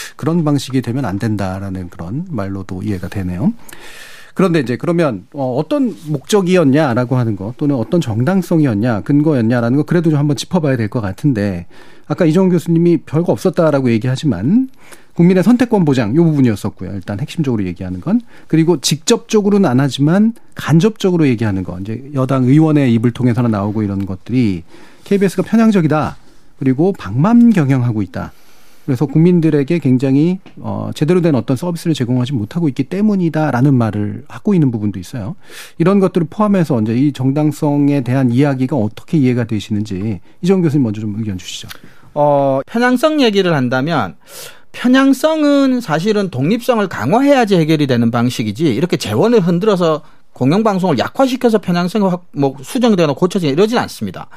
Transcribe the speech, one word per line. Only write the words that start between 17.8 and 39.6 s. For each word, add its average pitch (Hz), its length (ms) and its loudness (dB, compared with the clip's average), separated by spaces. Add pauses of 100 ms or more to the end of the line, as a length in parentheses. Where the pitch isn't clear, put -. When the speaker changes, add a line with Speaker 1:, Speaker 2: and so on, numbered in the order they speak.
Speaker 1:
건. 214 200 -2 (280)
그리고 160 320 2
직접적으로는 202 880 0
안 123 80 2
하지만 156 560 2 (220)
간접적으로 175 720 2
얘기하는 104 340 0
거, 87 160 -10
이제 110 240 -10 (120)
여당 131 280 0
의원의 147 520 4
입을 117 180 2
통해서는 120 400 0
나오고 104 320 -2
이런 98 200 -4
것들이 95 600 -2 (400)
케이비에스가 190 380 0
편향적이다, 175 760 2 (420)
그리고 143 340 0
방만 214 580 2
경영하고 127 520 2
있다, - 300 -8 (520)
그래서 135 220 -2
국민들에게 160 720 2
굉장히, 139 640 2 (160)
어, 107 380 -8
제대로 170 280 2
된 160 140 2
어떤 120 200 -2
서비스를 170 380 -4
제공하지 123 400 -2
못하고 135 340 -2
있기 135 160 -4
때문이다라는 156 880 0
말을 104 560 -2
하고 - 240 -4
있는 151 180 2
부분도 104 280 -4
있어요. 110 380 -10 (420)
이런 190 220 2
것들을 180 280 0
포함해서 180 540 0
이제 113 120 -2
이 135 180 2
정당성에 143 880 0
대한 127 280 0
이야기가 131 460 0
어떻게 - 400 -4
이해가 127 280 2
되시는지 104 760 -4 (220)